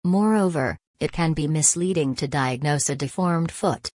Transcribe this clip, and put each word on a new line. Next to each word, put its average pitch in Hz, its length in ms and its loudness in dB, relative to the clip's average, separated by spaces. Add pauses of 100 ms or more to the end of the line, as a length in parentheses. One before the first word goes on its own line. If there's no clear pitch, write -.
Moreover, 185 720 2 (280)
it - 80 -2
can 165 220 0
be 151 140 0
misleading 156 680 0
to 139 140 -4
diagnose 139 600 0
a 143 60 -2
deformed 165 560 0
foot. - 460 -2